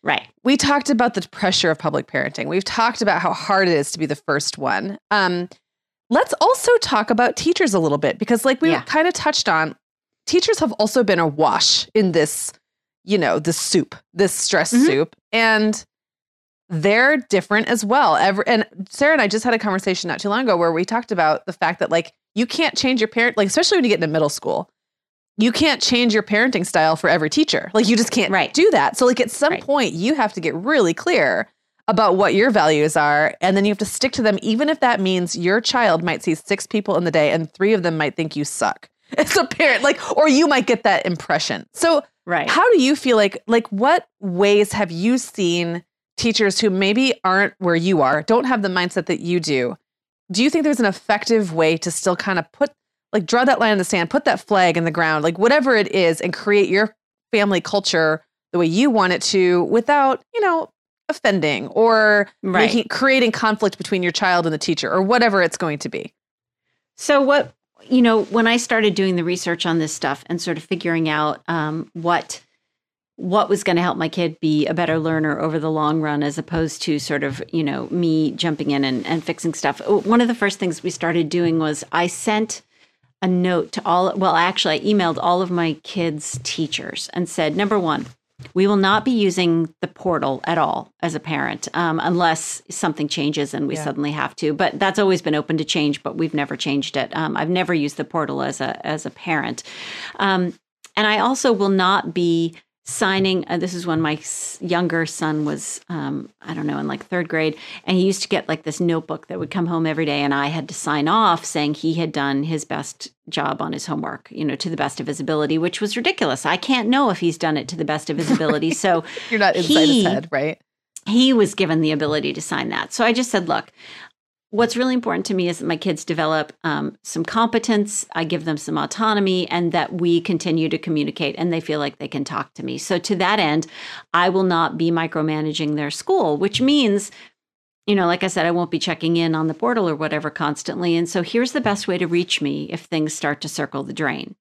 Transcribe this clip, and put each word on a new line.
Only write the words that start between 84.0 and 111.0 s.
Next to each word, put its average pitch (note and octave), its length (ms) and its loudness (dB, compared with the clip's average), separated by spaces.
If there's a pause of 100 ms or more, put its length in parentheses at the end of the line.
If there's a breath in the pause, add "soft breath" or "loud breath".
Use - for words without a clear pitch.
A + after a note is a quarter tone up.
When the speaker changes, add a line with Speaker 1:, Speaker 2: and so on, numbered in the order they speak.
Speaker 1:
well, F#3 200 2
actually, F3 400 0
I - 40 -2
emailed F#3 400 2
all F3 200 2
of F3+ 100 -2
my E3 320 0
kids' D#3 600 -6
teachers - 720 -6
and F3+ 120 -2
said, D#3 300 -2
"Number G3+ 220 0
one, D3+ 260 -2 (480)
we F#3+ 140 2
will G#3 100 4
not G3+ 300 2
be C4 40 2
using F3 720 2
the E3 80 -4
portal C#3+ 560 -2
at E3 140 0
all - 420 -2
as E3 140 -4
a D3+ 60 -6
parent, C#3 520 -6
um, E3 300 -2
unless E3+ 640 -2
something D3+ 400 -4
changes C#3+ 460 -4
and C#3+ 120 -4
we C3+ 100 -4
Speaker 2:
Yeah. D3+ 80 -8
Speaker 1:
suddenly D3 280 -6
have C#3 240 -4
to." D#3 160 -2
But D#3 260 -2
that's F#3+ 200 0
always F#3+ 240 2
been D#3 120 -2
open D3+ 220 -2
to D#3 80 -2
change, D3 380 -2
but - 160 -8
we've E3 160 -2
never C#3+ 240 -4
changed C#3+ 400 -4
it. C3 180 -4
Um, D#3 220 -4
I've D#3+ 100 -2
never F3+ 240 0
used D3 240 -2
the D3 80 -6
portal C#3 380 -4
as C3+ 180 -6
a, - 260 -6
as D3+ 200 -6
a - 40 -8
parent. C#3+ 520 -6 (580 loud breath)
Um, F#3 320 2 (420)
and G#3+ 120 2
I G#3+ 140 2
also B3+ 340 2
will G3 160 2
not F#3 420 2
be E3+ 420 0 (340 loud breath)
signing, F#3+ 600 0
uh, F3 80 -2
this F3 180 -4
is F3 100 -8
when D#3+ 160 0
my D#3 140 0
s-, - 480 -10
younger E3+ 440 0
son D#3 380 -4
was, D3 440 -8
um, C#3+ 400 -8 (120)
I E3 140 -10
don't D3 140 -6
know, D3 100 -4
in, D3 80 -6
like, C#3 180 -8
third F3 240 -4
grade, D#3 280 -2 (260 loud breath)
and F#3 140 0
he F#3 100 2
used F#3+ 160 -2
to - 60 -8
get, - 200 -2
like, D#3+ 140 -4
this D#3 160 -8
notebook E3 480 -2
that F3+ 140 -10
would D#3 100 -8
come F3 160 -2
home E3 200 -2
every D#3 180 -2
day, C#3+ 160 -2
and C#3+ 120 0
I C#3 140 0
had D#3 220 -6
to D#3+ 60 -12
sign D3+ 340 -2